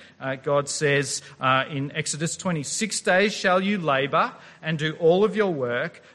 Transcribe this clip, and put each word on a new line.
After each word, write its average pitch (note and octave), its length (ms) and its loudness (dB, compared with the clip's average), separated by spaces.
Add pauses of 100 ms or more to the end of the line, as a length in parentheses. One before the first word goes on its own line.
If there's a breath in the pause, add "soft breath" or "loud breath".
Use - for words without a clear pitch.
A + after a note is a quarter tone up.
(200 loud breath)
Uh, C3 140 -6
God C#3+ 340 0
says, C#3+ 540 0 (180 loud breath)
uh, C3 300 2
in D3 220 -6
Exodus D#3 440 -4
twenty, E3 280 -4
"Six - 380 -4
days G3+ 320 4
shall F#3+ 280 2
you G3+ 160 0
labor D#3 560 0 (300 loud breath)
and D#3+ 160 -2
do D3+ 200 -2
all F3 240 6
of G3+ 120 2
your G3+ 180 2
work, C3 480 -4 (140)